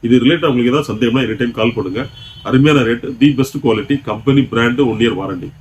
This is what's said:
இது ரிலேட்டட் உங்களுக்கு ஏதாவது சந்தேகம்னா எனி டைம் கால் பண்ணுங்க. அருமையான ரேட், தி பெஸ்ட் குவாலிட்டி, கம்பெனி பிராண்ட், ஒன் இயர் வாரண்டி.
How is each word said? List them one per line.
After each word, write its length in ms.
இது 80
ரிலேட்டட் 260
உங்களுக்கு 240
ஏதாவது 180
சந்தேகம்னா 340
எனி 160
டைம் 180
கால் 180
பண்ணுங்க. 240
அருமையான 400
ரேட், 180
தி 160
பெஸ்ட் 260
குவாலிட்டி, 320
கம்பெனி 420
பிராண்ட், 380
ஒன் 140
இயர் 180
வாரண்டி. 280